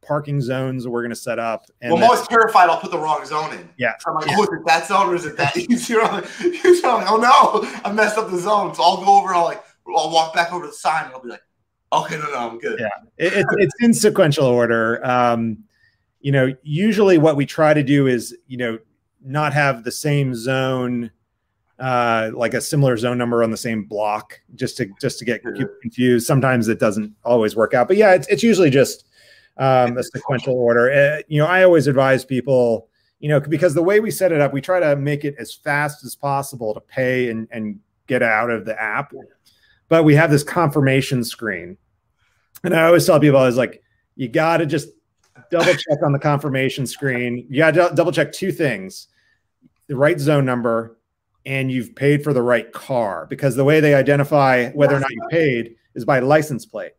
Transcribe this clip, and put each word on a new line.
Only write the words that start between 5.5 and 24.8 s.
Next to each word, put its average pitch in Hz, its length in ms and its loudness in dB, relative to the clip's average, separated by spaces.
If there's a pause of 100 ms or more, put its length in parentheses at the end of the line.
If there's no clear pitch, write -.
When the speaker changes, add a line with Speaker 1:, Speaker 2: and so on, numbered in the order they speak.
Speaker 2:
<laughs> - 120 -6
You 240 100 2
see - 180 -6
what 220 100 2
I'm - 160 -2
like, - 180 -16
<laughs> - 0 -
you 349 340 4
see - 80 0
what 247 120 2
I'm 208 80 0
like, 185 80 -2
"Oh 240 520 4
no, - 220 -10
I 202 80 -4
messed 214 260 0
up 190 120 -6
the 175 80 -6
zone." 190 360 -2
So 160 80 -4
I'll 180 220 2
go 196 140 6
over 190 100 0
and 185 80 -2
I'll, 170 80 2
like, - 180 -6 (340)
I'll 160 140 -2
walk 160 240 2
back 170 180 -2
over 175 120 -10
to 147 60 -14
the - 60 -20
sign 156 300 -4
and 127 80 -20
I'll 127 80 -18
be 120 60 -16
like, 104 140 -16 (500)
"Okay, 160 260 -2
no, 151 120 -8
no, 135 80 -6 (120)
I'm 113 80 -16
good." 123 220 -8
Speaker 1:
Yeah, 110 80 -4 (300)
it, 180 160 -2
it, 196 120 0 (120)
it's 190 220 0
in 233 140 4
sequential 160 520 2
order. 117 600 0
Um, 120 520 0 (640)
you 139 120 -2
know, 135 300 2
usually 190 560 2
what 151 180 4
we 143 100 0
try 156 280 2
to 151 80 2
do 139 240 2
is, 120 280 -2 (120)
you 131 100 -14
know, 117 220 -6 (460)
not 143 280 -4
have 135 320 0
the 120 80 -6
same 143 420 -2
zone, 123 760 -4 (680)
uh, 117 560 0
like 120 200 -2
a 117 60 -2
similar 139 360 0
zone 123 220 -2
number 120 260 0
on 110 60 -2
the 110 60 -6
same 110 280 -6
block, 107 560 -6 (140)
just 123 240 -8
to, 104 120 -6 (100)